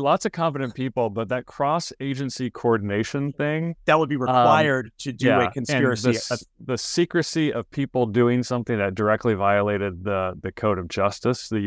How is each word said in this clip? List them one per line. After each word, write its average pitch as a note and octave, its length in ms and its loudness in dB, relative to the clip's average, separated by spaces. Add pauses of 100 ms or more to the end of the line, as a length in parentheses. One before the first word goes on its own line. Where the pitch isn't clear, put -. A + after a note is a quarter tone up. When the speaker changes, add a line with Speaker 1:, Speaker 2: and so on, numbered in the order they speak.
(120)
Speaker 1:
lots F#3+ 140 0
of - 60 -6
competent C#3 420 -4
people, B2+ 340 -2 (100)
but A2 100 -4
that B2 180 -4
cross-agency C#3 1040 -4
coordination A2+ 840 0
thing, D#3+ 440 -4 (100)
Speaker 2:
That D3+ 120 6
would D#3 100 0
be D3 80 -2
Speaker 1:
um, B2+ 60 -2
Speaker 2:
required B2+ 680 4 (140)
to C#3 80 -6
do B2 160 0
a - 20 6
Speaker 1:
yeah, G2 140 4
and F2+ 80 -4
Speaker 2:
conspiracy, B2+ 600 0
Speaker 1:
the A2+ 40 0
s-, - 160 -6
Speaker 2:
uh, A#2 40 -4 (360)
Speaker 1:
the A#2 60 -2
secrecy E3 760 0
of A2+ 180 -6
people B2+ 360 -2
doing A#2+ 360 4
something A#2+ 360 -2
that G2 160 0
directly G#2+ 400 2
violated G2+ 720 0
the, F#2+ 380 -2
the F#2+ 100 -6
Code G#2 260 -2
of F2 100 -6
Justice, G2+ 600 -2
the G#2+ 180 -2